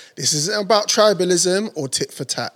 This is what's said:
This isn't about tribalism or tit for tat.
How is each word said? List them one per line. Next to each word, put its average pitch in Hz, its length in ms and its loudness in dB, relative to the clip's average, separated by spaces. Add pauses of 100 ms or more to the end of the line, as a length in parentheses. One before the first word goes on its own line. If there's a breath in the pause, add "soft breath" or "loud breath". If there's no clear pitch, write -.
(160 loud breath)
This 139 180 -4
isn't 190 300 -2
about 208 240 2
tribalism 185 880 2
or 139 140 -6
tit - 240 -6
for 143 100 -10
tat. - 320 -8